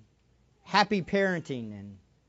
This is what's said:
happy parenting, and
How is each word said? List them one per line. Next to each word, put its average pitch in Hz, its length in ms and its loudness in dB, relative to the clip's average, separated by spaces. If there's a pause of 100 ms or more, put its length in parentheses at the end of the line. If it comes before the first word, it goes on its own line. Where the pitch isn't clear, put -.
(640)
happy 196 380 2
parenting, 147 760 -2
and 101 200 -14 (320)